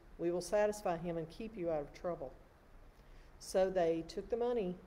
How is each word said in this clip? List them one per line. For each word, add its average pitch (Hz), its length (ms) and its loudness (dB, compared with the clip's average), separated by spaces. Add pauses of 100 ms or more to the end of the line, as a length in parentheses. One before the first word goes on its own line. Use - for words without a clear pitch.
(180)
we 170 120 2
will 175 100 2
satisfy 208 560 4
him 165 220 -2
and 160 100 -4
keep 220 260 -10
you 175 160 -2
out 151 120 2
of 143 100 -12
trouble." 165 400 -4 (1080)
So 190 300 2
they 165 400 2
took - 220 -8
the 240 80 2
money 233 480 0